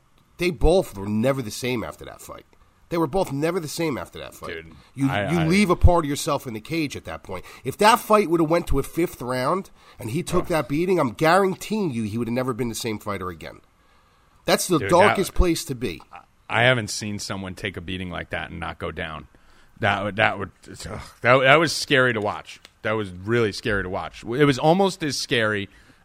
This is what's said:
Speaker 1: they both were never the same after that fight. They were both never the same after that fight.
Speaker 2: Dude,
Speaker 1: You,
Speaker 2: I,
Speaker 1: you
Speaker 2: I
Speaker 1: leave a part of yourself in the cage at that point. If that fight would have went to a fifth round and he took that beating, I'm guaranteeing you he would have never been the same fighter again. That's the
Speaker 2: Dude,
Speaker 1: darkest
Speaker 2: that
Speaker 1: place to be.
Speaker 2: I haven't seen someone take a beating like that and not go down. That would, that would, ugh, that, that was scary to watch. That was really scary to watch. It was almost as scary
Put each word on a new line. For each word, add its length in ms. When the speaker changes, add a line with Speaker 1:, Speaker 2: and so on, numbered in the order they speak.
Speaker 1:
they 140
both 440
were 120
never 340
the 80
same 340
after 220
that 160
fight. 240
They 100
were 80
both 240
never 280
the 80
same 300
after 220
that 160
fight. 180
Speaker 2:
Dude, 200
Speaker 1:
You, 160
Speaker 2:
I, 220
Speaker 1:
you 80
Speaker 2:
I 80
Speaker 1:
leave 240
a 40
part 300
of 40
yourself 360
in 80
the 80
cage 340
at 100
that 180
point. 200
If 160
that 180
fight 320
would 100
have 120
went 160
to 100
a 60
fifth 360
round 520
and 140
he 100
took 280
that 200
beating, 300
I'm 140
guaranteeing 760
you 140
he 160
would 80
have 80
never 180
been 160
the 60
same 240
fighter 300
again. 320
That's 220
the 100
Speaker 2:
Dude, 140
Speaker 1:
darkest 400
Speaker 2:
that 60
Speaker 1:
place 280
to 100
be. 280
Speaker 2:
I 160
haven't 280
seen 260
someone 380
take 220
a 40
beating 300
like 180
that 220
and 80
not 180
go 140
down. 360
That 240
would, 140
that 220
would, 120
ugh, 300
that, 180
that 200
was 140
scary 400
to 80
watch. 400
That 100
was 160
really 420
scary 320
to 60
watch. 340
It 220
was 140
almost 440
as 140
scary 500